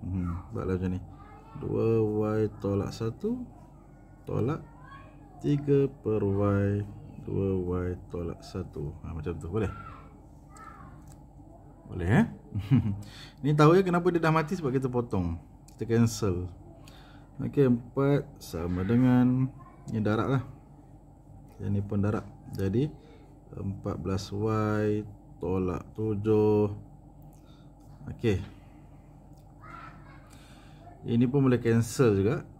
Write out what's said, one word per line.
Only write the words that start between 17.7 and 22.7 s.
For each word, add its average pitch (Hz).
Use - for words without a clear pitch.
sama 90
dengan, 127
ni 113
darab 107
lah. 117
Yang 98
ni 101
pun 101
darab. 104
Jadi, 98